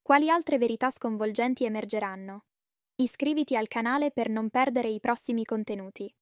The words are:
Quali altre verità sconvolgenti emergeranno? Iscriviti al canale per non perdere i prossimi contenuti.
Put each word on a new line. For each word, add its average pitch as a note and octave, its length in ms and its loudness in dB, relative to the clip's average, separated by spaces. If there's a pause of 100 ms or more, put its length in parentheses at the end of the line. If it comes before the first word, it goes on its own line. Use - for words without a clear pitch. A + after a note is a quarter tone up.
Quali D4 300 4
altre D#4+ 260 2
verità A#3 320 2
sconvolgenti A#3 760 0
emergeranno? G#3 800 -4 (520)
Iscriviti C#4 600 0
al A3 100 0
canale B3+ 460 0
per A3+ 160 -2
non A3 200 -2
perdere B3 400 2
i G#3+ 120 -2
prossimi A#3 440 0
contenuti. G3+ 760 -6